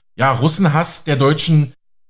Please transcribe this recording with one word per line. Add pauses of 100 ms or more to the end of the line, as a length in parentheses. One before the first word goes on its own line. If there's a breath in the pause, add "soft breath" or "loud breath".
(160)
ja,
Russenhass
der
deutschen (360)